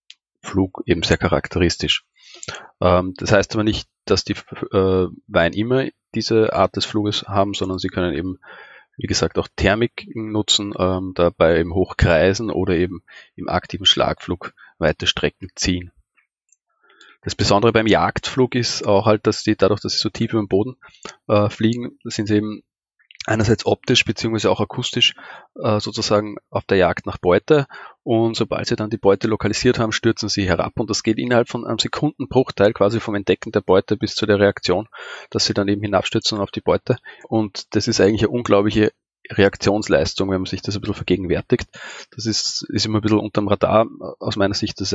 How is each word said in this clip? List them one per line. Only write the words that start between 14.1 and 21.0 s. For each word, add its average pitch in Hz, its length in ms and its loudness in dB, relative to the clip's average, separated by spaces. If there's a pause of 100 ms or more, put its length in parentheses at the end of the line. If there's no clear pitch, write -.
weite 80 300 0
Strecken - 480 -4
ziehen. 87 380 -4 (1300)
Das - 120 -8
Besondere 104 360 4
beim 110 160 2
Jagdflug 104 680 0
ist - 300 -4
auch 104 200 4
halt, 107 200 2
dass - 180 0
sie 107 120 0
dadurch, 98 240 2
dass - 140 -6
sie - 60 -2
so 107 100 0
tief - 240 -4
über 113 80 2
dem 101 80 -4
Boden, 110 260 -2 (540)